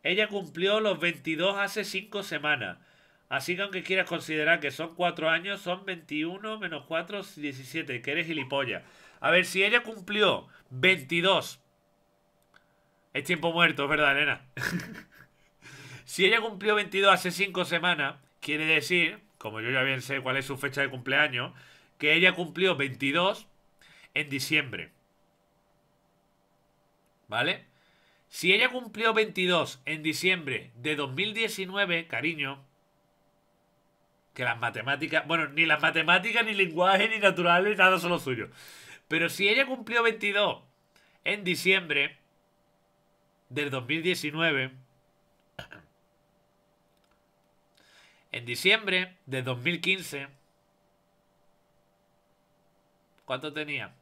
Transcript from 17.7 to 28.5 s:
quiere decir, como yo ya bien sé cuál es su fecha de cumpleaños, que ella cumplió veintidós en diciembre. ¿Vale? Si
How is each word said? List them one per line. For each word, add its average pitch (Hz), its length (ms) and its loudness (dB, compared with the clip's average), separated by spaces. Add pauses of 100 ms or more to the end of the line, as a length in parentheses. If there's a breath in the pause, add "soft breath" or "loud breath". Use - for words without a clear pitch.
quiere 151 240 -2
decir, 160 560 2 (160)
como 107 240 -8
yo 117 100 -4
ya 131 120 2
bien 135 180 0
sé 135 220 -6
cuál 131 160 -2
es 135 80 -6
su 135 100 -6
fecha 139 240 -4
de 139 80 0
cumpleaños, 131 640 -2 (460 loud breath)
que 151 160 4
ella 180 200 6
cumplió 175 420 0
veintidós 139 720 0 (680 loud breath)
en 147 160 -4
diciembre. 131 600 -2 (2250)
¿Vale? 135 400 -2 (640 soft breath)
Si 180 240 2